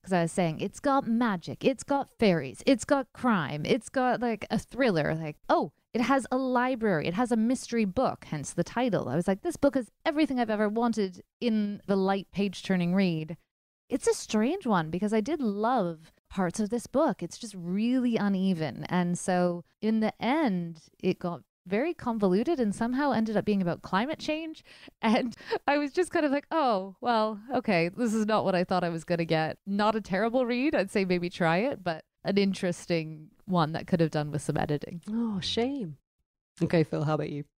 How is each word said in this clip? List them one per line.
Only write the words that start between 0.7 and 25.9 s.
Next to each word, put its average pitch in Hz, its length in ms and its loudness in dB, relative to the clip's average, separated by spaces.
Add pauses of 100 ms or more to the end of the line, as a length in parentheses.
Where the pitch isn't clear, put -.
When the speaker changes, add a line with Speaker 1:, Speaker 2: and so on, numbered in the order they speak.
Speaker 1:
got 269 260 0
magic, 226 580 -2
it's 254 200 0
got 277 240 -2 (100)
fairies, 160 480 0
it's 269 180 2
got 277 280 0
crime, 165 520 0
it's 226 240 0
got, 254 320 0
like, 233 300 -4
a 220 80 0
thriller." 160 560 0
Like, 160 220 -6 (120)
oh, 277 240 2 (200)
it 233 80 0
has 247 320 2
a 254 60 0
library, 240 680 0
it 175 80 -2
has 233 160 0
a 240 60 2
mystery 233 480 0
book, 208 400 -2
hence - 280 -8
the 175 120 0
title. 233 440 0
I 123 60 -4
was 175 140 0
like, 196 140 -2
"This 339 140 -4
book 285 200 2
is 247 140 -4 (140)
everything 294 360 0
I've 220 100 -2
ever 214 180 0
wanted 220 540 -2 (180)
in 214 460 0
the 196 100 2
light 190 360 0
page-turning 185 600 0
read." 170 420 0 (520)
It's - 200 0
a 453 60 4
strange 269 520 0
one, 170 240 2
because 196 220 -2
I 220 80 2
did 294 220 -2
love 202 680 0 (200)
parts 180 280 -2
of 208 120 -2
this 240 160 -4
book. 311 360 0
It's - 140 -10
just 208 180 -14
really 220 640 0
uneven. 185 720 0
And 175 300 0
so 180 460 0 (180)
in 220 180 2
the 220 180 0
end, 190 640 0 (180)
it - 200 -2
got 170 240 -6 (240)
very 233 260 0
convoluted 226 680 2
and 214 160 0
somehow 254 380 0
ended 220 240 0
up 185 80 2
being 202 160 2
about - 220 -2
climate 254 360 -2
change. 320 460 -6 (380)
And 226 340 2 (140)
<laughs> - 180 -2
I 285 80 4
was 294 160 -2